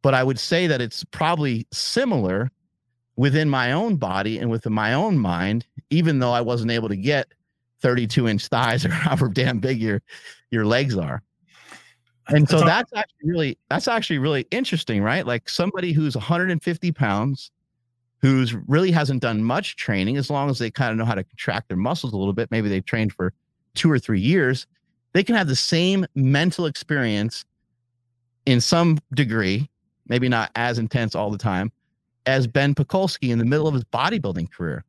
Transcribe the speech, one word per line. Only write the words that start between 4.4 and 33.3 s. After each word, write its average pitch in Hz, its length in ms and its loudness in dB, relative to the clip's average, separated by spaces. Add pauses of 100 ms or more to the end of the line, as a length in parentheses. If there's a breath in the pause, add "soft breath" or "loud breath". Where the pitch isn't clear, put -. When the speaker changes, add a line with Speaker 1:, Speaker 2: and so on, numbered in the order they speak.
Speaker 1:
within 113 220 -2
my 107 200 2
own 180 240 2
mind, 98 480 0 (240)
even 156 300 2
though 123 140 2
I 120 80 2
wasn't 117 300 -2
able 113 180 -2
to 98 80 -4
get 135 300 0 (540)
thirty-two 123 460 2
inch 104 200 0
thighs 120 380 0
<laughs> - 0 -
or 175 40 0
however 143 400 0
damn 123 300 0
big 131 220 -2
your, 104 200 0 (500 loud breath)
your 113 140 0
legs 120 320 2
are. 78 240 -4 (1040 loud breath)
And 147 220 4
so 165 80 4
Speaker 2:
That's 160 60 6
all 170 40 6
Speaker 1:
that's 208 280 2
actually 208 340 -4
really, 160 280 -2 (120)
that's 156 180 -2
actually 226 300 -2
really 139 340 0
interesting, 160 520 -2
right? 127 220 0
Like, 120 220 -4
somebody 180 460 -2
who's 147 220 0
a 117 40 -2
hundred 170 320 0
and 165 100 -2
fifty 170 300 -4
pounds, 120 600 -2 (680)
who's 131 340 2 (120)
really 175 240 4
hasn't 139 300 0
done 110 220 0
much 143 320 -2
training, 104 420 -2
as 139 140 -4
long 143 180 -2
as 123 80 -2
they 117 140 -4
kinda 117 240 -2
know 113 100 0
how 117 100 0
to 95 80 -4
contract - 440 -6
their - 100 -4
muscles 120 360 -2
a 98 40 -4
little 98 160 0
bit, 113 160 -2
maybe 110 180 0
they 98 140 0
trained 110 320 -2
for 90 200 -4 (420)
two 165 160 2
or 135 80 4
three 107 200 0
years, 131 460 0 (480)
they 190 100 4
can 233 120 0
have 190 120 2
the 131 80 2
same 180 500 2 (100)
mental 143 500 2
experience 117 800 -2 (1000)
in 127 160 4
some 170 360 4 (160)
degree, 113 560 0 (380)
maybe 123 220 0
not 113 260 0
as 120 240 -2
intense 113 360 -2
all 104 140 -2
the 104 80 -6
time, 98 340 -2 (540)
as 131 220 2
Ben 139 260 2
Pakulski 170 560 -2
in 117 80 0